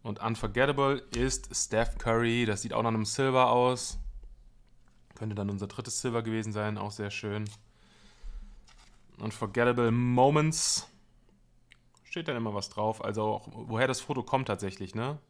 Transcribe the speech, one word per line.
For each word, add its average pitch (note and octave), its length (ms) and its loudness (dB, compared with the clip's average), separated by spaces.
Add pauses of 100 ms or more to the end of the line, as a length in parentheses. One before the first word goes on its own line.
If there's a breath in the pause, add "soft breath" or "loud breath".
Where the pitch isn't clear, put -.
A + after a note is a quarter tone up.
Und G#2+ 160 -8
Unforgettable C3+ 760 2 (180)
ist C3 360 -2
Steph - 460 0
Curry. A#2 480 2
Das G2+ 160 0
sieht A2+ 100 -6
auch A2+ 120 2
nach A2+ 60 2
einem A2 140 0
Silver B2+ 460 4
aus. B2 480 2 (1160)
Könnte G#2+ 180 -6
dann G2+ 160 -2
unser G2+ 160 -4
drittes - 340 -8
Silver A#2 220 -2
gewesen A2 300 -4
sein. G#2+ 260 -2
Auch G#2 140 -6
sehr G2+ 180 -6
schön. G#2 400 -4 (1700 soft breath)
Unforgettable A#2 720 2
Moments. B2+ 960 4 (1160)
Steht D#3+ 240 -6
dann C3+ 80 -2
immer A2 180 -2
was G2 140 -4
drauf. G#2+ 360 -2
Also G#2+ 200 -2
auch, G#2+ 260 -2
woher A2+ 380 0
das B2+ 120 0
Foto C3 220 -4
kommt C3 240 0
tatsächlich, G2 480 -6
ne? C3 240 -4 (120)